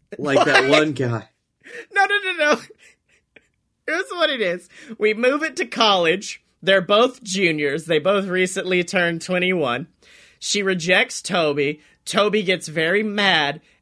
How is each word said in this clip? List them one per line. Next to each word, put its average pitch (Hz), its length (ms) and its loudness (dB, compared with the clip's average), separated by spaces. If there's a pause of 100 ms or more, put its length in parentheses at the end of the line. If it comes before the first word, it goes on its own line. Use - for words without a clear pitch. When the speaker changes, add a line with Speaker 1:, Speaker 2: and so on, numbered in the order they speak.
(180)
Speaker 1:
like 143 280 2
that 135 240 4
Speaker 2:
What? 151 100 6
Speaker 1:
one 156 140 2
guy. 117 360 -4 (640)
Speaker 2:
No, 392 120 2
no, 403 180 0
no, 370 100 -2 (220)
no. - 60 -4 (1200)
Here's 339 260 -4
what 339 180 0
it 262 120 -2
is. 180 260 -4 (300)
We 214 160 2
move 254 300 0
it 302 140 -6
to 349 80 -4
college. 202 800 0 (180)
They're 190 200 4
both 220 420 2
juniors. 160 640 -2
They 165 140 2
both 190 280 0
recently 185 560 -2
turned 170 380 -2
twenty-one. 180 680 -2 (520)
She - 240 -4
rejects 185 580 0
Toby. 147 600 0 (240)
Toby 208 380 0
gets 180 240 -2
very 165 360 -2
mad, 185 580 0 (200)